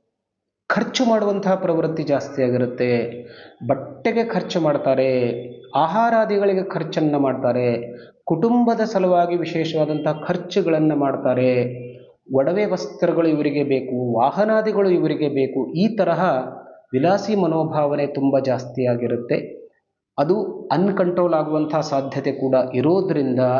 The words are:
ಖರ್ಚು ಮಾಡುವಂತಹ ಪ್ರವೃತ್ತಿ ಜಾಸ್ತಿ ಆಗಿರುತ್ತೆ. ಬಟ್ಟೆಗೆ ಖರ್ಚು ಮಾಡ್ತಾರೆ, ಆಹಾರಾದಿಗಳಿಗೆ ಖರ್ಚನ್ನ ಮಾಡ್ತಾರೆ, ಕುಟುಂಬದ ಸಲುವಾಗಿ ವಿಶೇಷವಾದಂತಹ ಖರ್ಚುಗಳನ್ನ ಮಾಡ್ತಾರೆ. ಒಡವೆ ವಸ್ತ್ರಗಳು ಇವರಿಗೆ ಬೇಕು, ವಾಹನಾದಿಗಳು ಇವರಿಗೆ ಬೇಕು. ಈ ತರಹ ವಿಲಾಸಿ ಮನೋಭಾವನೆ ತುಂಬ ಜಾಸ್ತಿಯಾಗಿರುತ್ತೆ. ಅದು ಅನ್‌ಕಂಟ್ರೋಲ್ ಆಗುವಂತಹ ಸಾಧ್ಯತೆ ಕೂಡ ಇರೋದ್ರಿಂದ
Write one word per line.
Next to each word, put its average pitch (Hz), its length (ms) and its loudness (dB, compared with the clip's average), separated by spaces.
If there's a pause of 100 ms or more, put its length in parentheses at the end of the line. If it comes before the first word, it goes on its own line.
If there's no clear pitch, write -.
(680)
ಖರ್ಚು 240 380 0
ಮಾಡುವಂತಹ 202 500 2
ಪ್ರವೃತ್ತಿ 160 480 0
ಜಾಸ್ತಿ 139 400 -2
ಆಗಿರುತ್ತೆ. 123 800 0 (440)
ಬಟ್ಟೆಗೆ - 560 -2
ಖರ್ಚು - 380 -4
ಮಾಡ್ತಾರೆ, 131 800 0 (340)
ಆಹಾರಾದಿಗಳಿಗೆ 202 880 2
ಖರ್ಚನ್ನ 160 520 -2
ಮಾಡ್ತಾರೆ, 123 760 0 (300)
ಕುಟುಂಬದ 233 580 2
ಸಲುವಾಗಿ 180 540 2
ವಿಶೇಷವಾದಂತಹ 156 920 -2
ಖರ್ಚುಗಳನ್ನ 165 680 0
ಮಾಡ್ತಾರೆ. 127 960 0 (460)
ಒಡವೆ 180 320 2
ವಸ್ತ್ರಗಳು 165 600 0
ಇವರಿಗೆ 147 360 2
ಬೇಕು, 127 560 -2
ವಾಹನಾದಿಗಳು 202 680 2
ಇವರಿಗೆ 151 400 2
ಬೇಕು. 131 380 -2
ಈ 214 300 0
ತರಹ 165 500 0 (460)
ವಿಲಾಸಿ 190 420 2
ಮನೋಭಾವನೆ 156 720 0
ತುಂಬ 135 320 0
ಜಾಸ್ತಿಯಾಗಿರುತ್ತೆ. 123 1300 -2 (480)
ಅದು 185 540 0
ಅನ್‌ಕಂಟ್ರೋಲ್ 180 640 2
ಆಗುವಂತಹ 156 460 0
ಸಾಧ್ಯತೆ 139 520 -2
ಕೂಡ 131 240 0 (180)
ಇರೋದ್ರಿಂದ 143 640 2 (200)